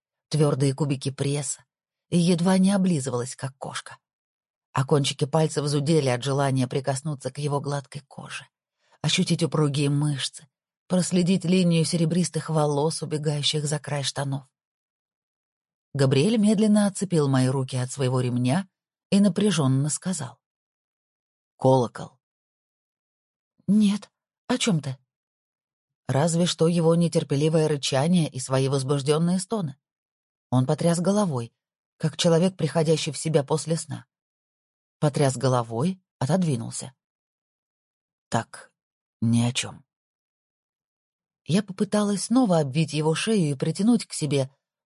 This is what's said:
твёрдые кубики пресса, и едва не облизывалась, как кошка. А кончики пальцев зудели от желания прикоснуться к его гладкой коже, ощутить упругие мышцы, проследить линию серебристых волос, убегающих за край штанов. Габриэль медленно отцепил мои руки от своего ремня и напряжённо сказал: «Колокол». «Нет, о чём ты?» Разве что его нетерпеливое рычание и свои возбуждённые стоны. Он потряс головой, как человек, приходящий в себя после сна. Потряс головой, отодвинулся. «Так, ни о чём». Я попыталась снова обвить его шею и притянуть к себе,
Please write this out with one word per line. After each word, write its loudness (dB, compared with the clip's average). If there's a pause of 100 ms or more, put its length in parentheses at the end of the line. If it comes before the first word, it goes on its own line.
(280)
твёрдые 2
кубики -2
пресса, -6 (460)
и 2
едва 4
не 4
облизывалась, 0
как -10
кошка. -12 (760)
А -2
кончики 0
пальцев 0
зудели 0
от -2
желания 0
прикоснуться -6
к -12
его -4
гладкой -8
коже, -16 (540)
ощутить 0
упругие 0
мышцы, -2 (420)
проследить 0
линию 2
серебристых -2
волос, 0
убегающих -4
за -2
край -6
штанов. -6 (1500)
Габриэль 2
медленно 4
отцепил 0
мои 2
руки -2
от -4
своего -2
ремня 0 (400)
и 4
напряжённо 2
сказал: -8 (1160)
«Колокол». 0 (1500)
«Нет, 2 (380)
о 0
чём 0
ты?» -10 (1120)
Разве 2
что 0
его 4
нетерпеливое 2
рычание 2
и -10
свои 0
возбуждённые 0
стоны. -6 (760)
Он 2
потряс 0
головой, 0 (440)
как -4
человек, 2
приходящий 0
в -12
себя 0
после -2
сна. -10 (920)
Потряс 0
головой, -2 (160)
отодвинулся. -4 (1400)
«Так, -6 (480)
ни 2
о 0
чём». -8 (1600)
Я 2
попыталась -2
снова 2
обвить 0
его 0
шею 0
и -4
притянуть 0
к -16
себе, -2 (360)